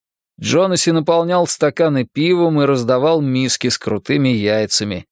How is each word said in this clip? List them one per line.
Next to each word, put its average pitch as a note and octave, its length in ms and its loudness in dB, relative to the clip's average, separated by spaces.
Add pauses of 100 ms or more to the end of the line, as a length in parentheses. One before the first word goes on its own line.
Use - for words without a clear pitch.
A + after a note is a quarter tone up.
(400)
Джонаси E3+ 500 0
наполнял E3+ 560 0
стаканы D3 580 0
пивом E3 560 0
и C#3+ 40 2
раздавал C3+ 560 2
миски C3 480 -2
с - 100 -2
крутыми C3+ 520 -2
яйцами. G#2 800 -2